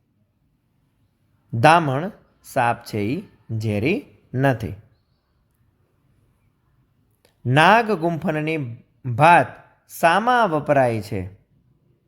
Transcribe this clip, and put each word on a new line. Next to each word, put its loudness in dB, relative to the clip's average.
ધામણ 2
સાપ -2
છે -8
ઈ -4
ઝેરી -4
નથી. -2
નાગ 4
ગુંફનની -4
ભાત 4
શામાં 2
વપરાય 0
છે? -10